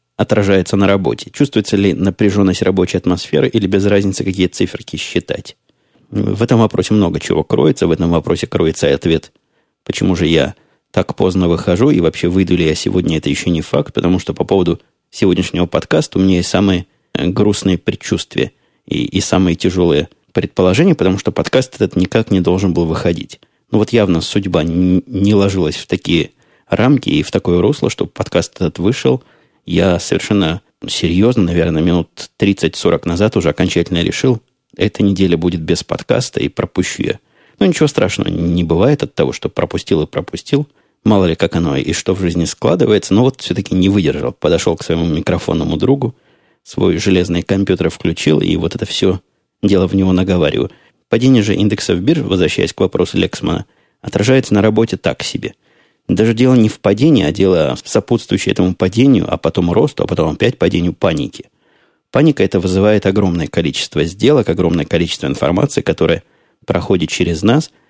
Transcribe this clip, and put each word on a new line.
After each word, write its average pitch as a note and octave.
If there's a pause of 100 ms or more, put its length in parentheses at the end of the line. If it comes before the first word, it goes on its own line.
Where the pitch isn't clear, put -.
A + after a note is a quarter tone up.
(160)
отражается G2+
на G2
работе? G2
Чувствуется -
ли G2
напряженность F#2+
рабочей F#2
атмосферы -
или G#2+
без G2
разницы, G2+
какие F#2
циферки -
считать? - (560)
В G2+
этом A2+
вопросе G#2+
много E2+
чего -
кроется. -
В -
этом E2+
вопросе E2+
кроется -
и C#2
ответ, D#2+ (500)
почему -
же E2+
я D#2 (380)
так -
поздно F#2
выхожу F2
и F2
вообще E2+
выйду F2+
ли E2+
я D#2
сегодня, F2
это D2
еще D2+
не E2
факт, -
потому F2
что -
по -
поводу F2 (300)
сегодняшнего F2+
подкаста -
у -
меня F#2+
есть F2
самые, F#2 (280)
э, -
грустные G2+
предчувствия - (340)
и, -
и -
самые F2+
тяжелые F2 (260)
предположения, G2+
потому F#2
что -
подкаст -
этот -
никак F#2
не F#2+
должен F2+
был E2+
выходить. - (320)
Ну A2+
вот G#2+
явно F#2+
судьба F2+
н-, F2+
не G2+
ложилась F#2+
в -
такие - (380)
рамки B2
и -
в -
такое F2
русло, A2+
чтобы -
подкаст -
этот -
вышел. B2+ (420)
Я F2+
совершенно G2 (260)
серьезно, G2
наверное, E2+
минут E2+
тридцать-сорок -
назад F#2
уже F2
окончательно F2
решил, A#2 (360)
эта -
неделя F#2
будет F2
без E2
подкаста -
и C#2+
пропущу -
я. - (400)
Ну G3+
ничего D#3+
страшного -
не E2+
бывает F#2
от -
того, C2
что -
пропустил -
и D#2
пропустил. - (360)
Мало G#2
ли E2
как E2+
оно E2
и D2
что -
в F#2
жизни E2+
складывается, A2+
но G#2+
вот C3
все-таки -
не F#2
выдержал. F2+
Подошел E2+
к -
своему E2+
микрофонному -
другу, C3+ (480)
свой -
железный F2
компьютер F#2+
включил -
и -
вот -
это -
все G2 (400)
дело F#2+
в G2
него F#2+
наговариваю. F2+ (380)
Падение B2
же G#2+
индексов F#2+
бирж, C#3+
возвращаясь F2+
к -
вопросу F2+
Лексмана, - (340)
отражается A#2
на G2+
работе A2
так -
себе. - (520)
Даже A2
дело B2+
не A2+
в G#2+
падении, G#2+
а D2
дело E2+
в -
сопутствующей -
этому F#2
падению, A2+
а -
потом E2+
росту, -
а -
потом D#2
опять -
падению F2
паники. - (640)
Паника C#3+
это G2
вызывает G2
огромное F#2
количество -
сделок, A2
огромное E2+
количество E2+
информации, D2
которое - (420)
проходит F2+
через E2+
нас. A#2+ (180)